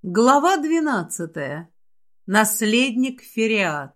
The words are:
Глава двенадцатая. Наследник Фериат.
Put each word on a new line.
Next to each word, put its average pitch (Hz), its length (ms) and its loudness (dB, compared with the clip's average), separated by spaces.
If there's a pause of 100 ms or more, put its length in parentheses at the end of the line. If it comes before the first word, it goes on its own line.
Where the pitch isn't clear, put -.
Глава 277 480 4
двенадцатая. 170 1120 -4 (580)
Наследник 226 960 0
Фериат. 190 720 -2